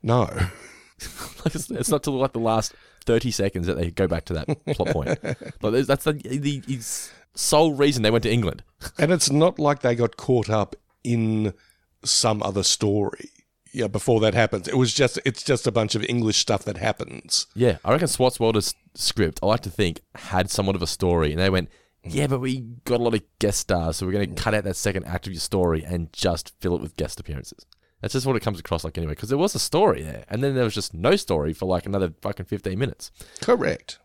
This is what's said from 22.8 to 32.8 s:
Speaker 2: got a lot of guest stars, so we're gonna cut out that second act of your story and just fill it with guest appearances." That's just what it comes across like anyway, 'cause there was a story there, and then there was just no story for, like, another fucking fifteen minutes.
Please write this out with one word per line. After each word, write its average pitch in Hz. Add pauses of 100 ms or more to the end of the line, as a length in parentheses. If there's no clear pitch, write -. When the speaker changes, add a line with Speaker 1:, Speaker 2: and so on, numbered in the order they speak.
Speaker 2:
got 120
a -
lot 117
of 104 (160)
guest 104
stars, 82
so 95
we're 92
gonna 101
cut 104
out 104
that 95
second 95
act 87
of 95
your 80
story 85
and 85
just -
fill 87
it 73
with -
guest -
appearances." - (360)
That's 110
just 127
what 131
it 107
comes 98
across 82
like 80
anyway, 78
'cause 107
there 135
was 185
a -
story 151
there, -
and 113
then 139
there 127
was 107
just -
no 107
story 80
for, 95
like, 90
another 98
fucking 98
fifteen 95
minutes. - (280)